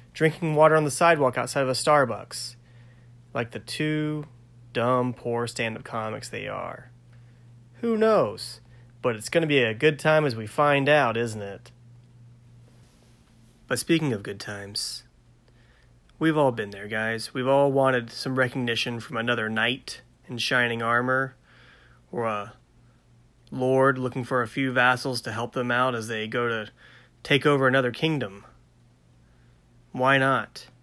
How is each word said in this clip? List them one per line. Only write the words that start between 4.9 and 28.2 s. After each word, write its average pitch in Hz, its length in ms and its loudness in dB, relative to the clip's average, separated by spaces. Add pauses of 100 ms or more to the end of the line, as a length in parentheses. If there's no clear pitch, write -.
poor 117 340 -4
stand-up 113 380 -6
comics 110 420 -8
they 104 180 -10
are? 92 460 -12 (840)
Who 233 200 -2
knows? 202 640 2 (420)
But 120 140 0
it's 107 140 -10
gonna 165 180 4
be 139 160 6
a 110 100 2
good 143 240 4
time 156 280 4
as 123 100 0
we 110 100 -8
find 143 440 2
out, 135 260 4
isn't 113 260 -4
it? 98 300 -12 (2000)
But 123 120 -4
speaking 156 340 0
of 101 80 -6
good 101 180 -10
times, 101 680 -10 (1120)
we've 156 180 2
all 139 140 4
been 110 180 -6
there, 101 180 -12
guys. 110 460 -4
We've 127 140 -4
all 139 240 4
wanted 131 400 2
some 131 260 -6
recognition 120 600 -2
from - 180 -10
another 113 320 -2
knight 117 520 -4 (280)
in 123 80 -10
shining 117 460 -2
armor, 127 520 0 (760)
or 117 160 -4
a 104 260 -6 (960)
lord 131 480 2
looking 127 260 -6
for 123 200 -2
a 110 40 -6
few 135 240 -4
vassals 123 500 0
to 117 100 -10
help 117 220 -6
them 123 180 -4
out 123 240 0
as 110 120 -6
they 110 200 -4
go 120 200 -2
to 110 240 -6 (520)
take 143 240 2
over 139 200 4
another 127 240 2
kingdom. 113 540 -4 (1500)